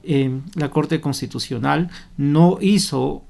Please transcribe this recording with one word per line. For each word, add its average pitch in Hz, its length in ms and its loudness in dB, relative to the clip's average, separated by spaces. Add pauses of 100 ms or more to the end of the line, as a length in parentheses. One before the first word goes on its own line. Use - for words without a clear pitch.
eh, 139 260 0 (260)
la 147 120 -2
Corte 151 320 0
Constitucional 139 880 -4 (300)
no 156 420 4
hizo 147 680 0